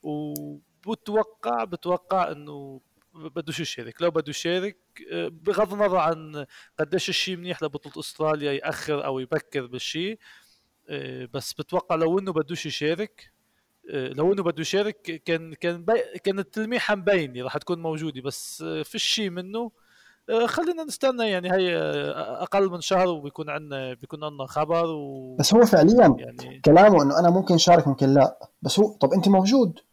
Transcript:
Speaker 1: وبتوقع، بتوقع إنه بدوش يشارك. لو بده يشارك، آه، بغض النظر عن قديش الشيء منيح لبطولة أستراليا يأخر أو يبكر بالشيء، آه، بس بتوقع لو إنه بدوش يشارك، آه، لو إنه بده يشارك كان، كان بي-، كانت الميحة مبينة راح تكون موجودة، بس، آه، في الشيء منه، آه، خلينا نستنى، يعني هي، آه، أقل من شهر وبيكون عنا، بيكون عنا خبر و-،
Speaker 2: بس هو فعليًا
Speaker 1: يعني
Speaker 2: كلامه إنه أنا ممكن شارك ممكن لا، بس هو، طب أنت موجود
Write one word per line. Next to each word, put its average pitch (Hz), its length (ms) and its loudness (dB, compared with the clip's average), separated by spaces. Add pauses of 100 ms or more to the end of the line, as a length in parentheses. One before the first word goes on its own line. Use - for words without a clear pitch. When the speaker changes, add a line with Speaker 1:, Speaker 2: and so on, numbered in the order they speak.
Speaker 1:
وبتوقع، 156 1600 -6
بتوقع 180 680 -4
إنه 143 500 -16 (340)
بدوش 160 440 -12
يشارك. 120 420 -10
لو 170 100 0
بده 156 180 -4
يشارك، 180 480 -6 (360)
آه، 170 140 -6
بغض 185 460 -2
النظر 202 240 0
عن 156 480 -4 (340)
قديش 160 300 -2
الشيء 185 280 -4
منيح 175 260 -8
لبطولة 147 360 -10
أستراليا 151 520 -4
يأخر 143 540 -4
أو 135 140 -4
يبكر 131 460 -6
بالشيء، 156 540 -8 (680)
آه، 131 440 -10
بس 139 200 -8
بتوقع 175 420 -4
لو 165 240 2
إنه 190 140 -6
بدوش 160 320 -4
يشارك، 165 680 -6 (640)
آه، 131 140 -4
لو 151 260 0
إنه 196 100 -2
بده 160 180 -2
يشارك 190 640 -4
كان، 165 280 -4
كان 170 320 -6
بي-، 214 380 -2
كانت 196 340 -4
الميحة 220 380 -2
مبينة 165 480 -2
راح 131 140 -8
تكون 170 240 -6
موجودة، 156 400 -6
بس، - 400 -12
آه، 156 220 -8
في - 120 -14
الشيء 214 340 -2
منه، 196 420 -10 (580)
آه، 233 160 2
خلينا 320 380 -2
نستنى، 254 460 -2
يعني 185 240 -4
هي، 180 240 0
آه، 147 680 -4
أقل 196 260 0
من 175 120 -8
شهر 185 260 2
وبيكون 151 420 -6
عنا، 139 440 -8
بيكون 147 300 -14
عنا 147 220 -8
خبر 156 400 0
و-، 139 540 -10
Speaker 2:
بس 151 140 4
هو 233 120 10
فعليًا 190 520 8
Speaker 1:
يعني - 480 -16
Speaker 2:
كلامه 175 380 10
إنه 143 160 2
أنا 175 100 6
ممكن 180 280 4
شارك 165 300 6
ممكن 135 260 4
لا، - 360 4 (120)
بس 156 180 0
هو، 208 140 4
طب - 200 2
أنت 190 140 4
موجود 196 520 4 (140)